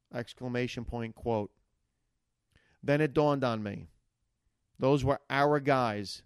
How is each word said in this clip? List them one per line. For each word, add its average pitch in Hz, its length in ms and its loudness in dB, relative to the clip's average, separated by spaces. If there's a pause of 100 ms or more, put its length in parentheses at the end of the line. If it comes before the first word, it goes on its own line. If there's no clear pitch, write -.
(140)
exclamation 123 720 -6
point, 117 280 -8
quote. 110 380 -4 (1300)
Then 147 200 2
it 135 120 0
dawned 143 300 2
on 113 180 0
me. 101 280 -8 (880)
Those 131 240 4
were 135 260 0
our 147 300 4
guys 123 680 0